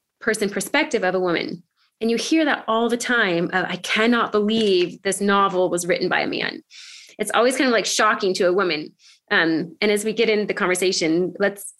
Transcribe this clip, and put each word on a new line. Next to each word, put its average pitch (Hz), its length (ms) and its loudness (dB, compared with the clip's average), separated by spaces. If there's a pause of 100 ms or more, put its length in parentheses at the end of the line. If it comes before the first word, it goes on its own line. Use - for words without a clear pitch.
(220)
person 214 260 -2
perspective 233 560 -2
of 180 100 0
a 185 60 0
woman. - 420 -2 (380)
And 226 100 0
you 233 60 0
hear 311 300 0
that 247 200 -2
all 226 220 0
the 233 80 0
time 202 560 0
of, 180 160 0
"I 180 80 -6
cannot 226 560 0
believe 208 680 0
this 190 180 -2
novel 196 480 2
was 175 180 -2
written 180 220 0
by 147 120 0
a - 60 -2
man." - 360 -6 (560)
It's 208 160 -4
always 247 220 4
kind 294 100 2
of, 247 60 2
like, 208 120 2
shocking 220 500 0
to 190 120 2
a 180 60 4
woman. 170 400 -2 (380)
Um, 165 500 0
and 214 100 2
as 208 140 0
we 220 80 -2
get 226 180 2
into 208 160 2
the 196 80 -2
conversation, 180 840 0
let's, 202 420 -4